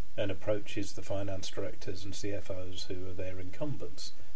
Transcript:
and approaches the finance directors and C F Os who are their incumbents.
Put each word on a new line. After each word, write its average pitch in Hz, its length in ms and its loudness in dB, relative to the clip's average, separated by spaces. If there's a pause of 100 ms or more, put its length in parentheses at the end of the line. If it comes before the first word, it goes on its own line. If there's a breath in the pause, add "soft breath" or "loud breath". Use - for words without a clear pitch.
(180)
and 104 120 0
approaches 104 640 0
the - 80 0
finance 95 480 0
directors - 560 0
and 98 100 0
C 101 200 0
F 98 160 0
Os 92 340 0
who 92 240 0
are 92 60 0
their 92 260 0
incumbents. 135 720 0 (240 loud breath)